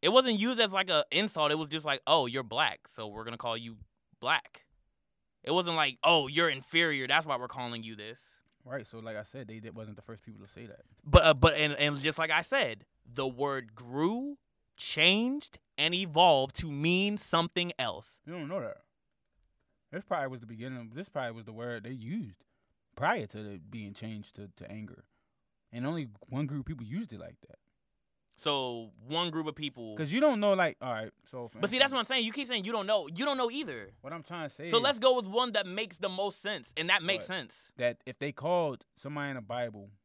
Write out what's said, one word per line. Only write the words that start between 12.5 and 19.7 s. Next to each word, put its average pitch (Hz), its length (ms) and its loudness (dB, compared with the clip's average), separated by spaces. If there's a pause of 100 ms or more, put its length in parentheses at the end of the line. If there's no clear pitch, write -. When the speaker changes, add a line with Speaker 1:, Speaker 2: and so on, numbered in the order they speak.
Speaker 1:
the 135 220 -4
word 131 480 -4
grew, 170 640 -2 (380)
changed, 220 800 2 (180)
and 156 160 2
evolved 160 640 6
to 160 140 -4
mean 180 460 2
something 170 640 0
else. - 440 -6
Speaker 2:
You 156 100 -12
don't 165 140 -8
know 185 120 -6
that. 113 220 -8 (1080)